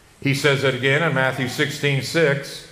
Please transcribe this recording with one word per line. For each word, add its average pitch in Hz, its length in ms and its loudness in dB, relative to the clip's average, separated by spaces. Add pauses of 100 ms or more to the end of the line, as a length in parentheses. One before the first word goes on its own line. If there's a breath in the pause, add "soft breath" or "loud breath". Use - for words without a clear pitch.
(220 soft breath)
He 139 100 2
says 139 320 2
it 131 100 4
again 135 280 2
in 156 120 0
Matthew 131 340 0
sixteen 143 520 -2
six. 143 720 -2